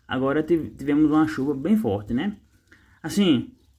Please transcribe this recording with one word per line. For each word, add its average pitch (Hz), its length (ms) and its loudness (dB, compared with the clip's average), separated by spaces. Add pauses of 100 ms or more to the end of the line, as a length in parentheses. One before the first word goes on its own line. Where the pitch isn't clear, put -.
agora 139 380 -2
tive-, 156 280 -2
tivemos 143 380 0
uma 156 160 4
chuva 143 280 -4
bem 165 240 0
forte, 104 360 -2
né? 180 220 -4 (680)
Assim, 165 520 2 (260)